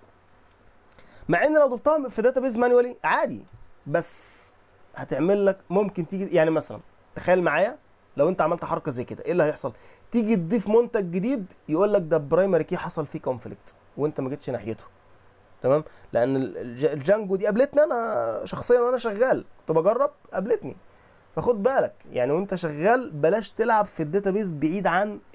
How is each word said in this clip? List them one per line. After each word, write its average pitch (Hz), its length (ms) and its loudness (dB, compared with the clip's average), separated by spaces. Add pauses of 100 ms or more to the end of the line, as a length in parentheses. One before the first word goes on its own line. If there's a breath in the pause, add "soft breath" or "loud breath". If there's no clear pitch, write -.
(1300 soft breath)
مع 175 120 2
ان 302 140 4
لو 294 100 6
ضفتها 269 420 0
في 220 120 -6
database 254 360 2
manually 247 460 4
عادي، 170 420 0 (420)
بس - 680 -4 (420)
هتعمل 165 500 0
لك، 190 120 2 (120)
ممكن 180 380 -2
تيجي، 190 280 -6
يعني 160 140 4
مثلا 147 300 -4 (360)
تخيل 180 260 2
معايا 175 360 0 (400)
لو 147 120 4
انت 185 120 -2
عملت 165 240 0
حركه 156 260 -4
زي 123 120 -6
كده، - 220 -12
ايه 147 60 -4
اللي 175 120 2
هيحصل؟ 147 300 -4 (380 soft breath)
تيجي 226 240 0
تضيف 190 320 -2
منتج 220 440 0
جديد، 196 420 -4 (160)
يقول 190 240 2
لك 202 80 4
ده 160 160 0
برايمري 160 460 2
كي 180 140 -6
حصل 160 280 -8
فيه 151 140 -12
conflict 113 560 -10 (220)
وانت 151 240 -4
ما 131 80 -4
جيتش 143 200 -10
ناحيته، 110 340 -6 (800)
تمام؟ 143 220 2 (300 loud breath)
لان 131 220 2
ال-، 131 220 -4
الج-، 120 280 -6
الجانجو 185 500 0
دي 190 100 -2
قابلتني 269 380 2
انا 226 640 -2
شخصيا - 340 0
وانا 247 180 0
شغال، 226 480 0 (140)
كنت 160 180 -2
بجرب، 226 340 0 (220)
قابلتني. 190 420 -4 (600 soft breath)
فخد 196 280 -2
بالك، 240 320 0 (160)
يعني 127 200 0
وانت 190 240 -2
شغال 175 560 0
بلاش 160 380 4
تلعب 220 360 2
في - 180 -6
الداتابيز 196 480 0
بعيد 160 360 0
عن 202 320 0 (160)